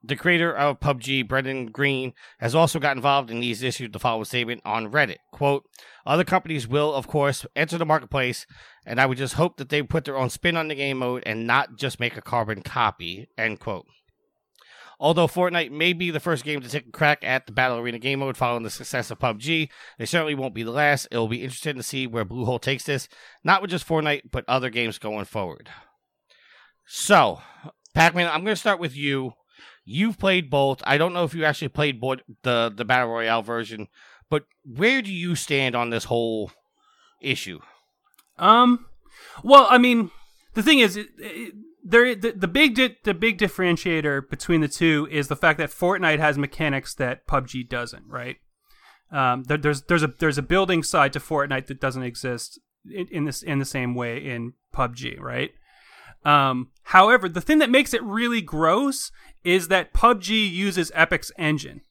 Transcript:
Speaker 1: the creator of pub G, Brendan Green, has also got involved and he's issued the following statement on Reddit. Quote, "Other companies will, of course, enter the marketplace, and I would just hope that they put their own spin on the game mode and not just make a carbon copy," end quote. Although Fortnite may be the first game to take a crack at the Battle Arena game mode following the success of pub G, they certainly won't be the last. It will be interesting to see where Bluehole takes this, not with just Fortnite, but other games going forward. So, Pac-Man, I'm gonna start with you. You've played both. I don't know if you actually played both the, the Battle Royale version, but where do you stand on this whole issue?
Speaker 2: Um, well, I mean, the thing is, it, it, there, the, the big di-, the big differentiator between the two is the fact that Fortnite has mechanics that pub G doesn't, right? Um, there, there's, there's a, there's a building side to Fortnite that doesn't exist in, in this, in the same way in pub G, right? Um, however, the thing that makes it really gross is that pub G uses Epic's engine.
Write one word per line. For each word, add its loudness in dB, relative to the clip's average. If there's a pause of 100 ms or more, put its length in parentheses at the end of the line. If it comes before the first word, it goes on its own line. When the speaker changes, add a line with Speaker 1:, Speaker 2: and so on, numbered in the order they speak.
Speaker 1:
the -6
creator 2
of 0
pub 0
G, -2
Brendan -4
Green, -2 (260)
has -2
also 4
got 0
involved 0
and -6
he's -4
issued -6
the -10
following -2
statement -6
on -4
Reddit. -2 (140)
Quote, -2 (420)
"Other 0
companies -4
will, 0
of -6
course, -2 (100)
enter -2
the -2
marketplace, -2 (400)
and -4
I 6
would -2
just -6
hope 0
that -14
they 0
put -2
their -6
own 0
spin -2
on -4
the -6
game -4
mode -4
and -4
not 2
just -6
make -4
a -16
carbon -4
copy," -4
end -4
quote. -10 (1120)
Although 4
Fortnite 0
may 0
be -4
the -4
first -2
game -6
to -16
take -6
a -20
crack 0
at -2
the -18
Battle 0
Arena -8
game -4
mode -4
following -2
the -8
success -8
of -12
pub -2
G, -2 (280)
they -8
certainly -2
won't -6
be -8
the -6
last. 0
It -4
will 0
be -6
interesting -8
to -12
see -6
where -4
Bluehole -4
takes -4
this, -4 (360)
not 4
with -4
just -6
Fortnite, 0
but -6
other 0
games -4
going -8
forward. -8 (1160)
So, 4 (520)
Pac-Man, 4
I'm -2
gonna 0
start 0
with -6
you. -4 (520)
You've -2
played 0
both. 0
I 2
don't 0
know -2
if -4
you -4
actually -2
played -2
both -4 (240)
the, 0
the -6
Battle 2
Royale 0
version, -8 (420)
but -2 (200)
where 0
do -10
you -4
stand -2
on -2
this -2
whole -2 (720)
issue? -6 (760)
Speaker 2:
Um, 6 (580)
well, 12
I 10
mean, 4 (420)
the -2
thing 8
is, 4
it, -10 (100)
it, -12 (300)
there, 6
the, -2
the -4
big 4
di-, 2
the 0
big 0
differentiator 0
between 0
the 0
two 2
is -2
the -4
fact 2
that -4
Fortnite 0
has 2
mechanics -4
that -4
pub -2
G -10
doesn't, -10
right? -12 (760)
Um, 0
there, 0
there's, 0
there's 2
a, -2
there's 2
a -4
building 2
side 2
to -6
Fortnite -4
that -12
doesn't -4
exist -8 (260)
in, -10
in -4
this, -6
in -4
the -2
same -4
way -6
in -10 (180)
pub -2
G, -10
right? -6 (760)
Um, 2 (120)
however, 6
the -4
thing 4
that 2
makes 4
it -2
really -2
gross 0 (360)
is 2
that 2
pub 4
G 0
uses -2
Epic's 0
engine. -4 (120)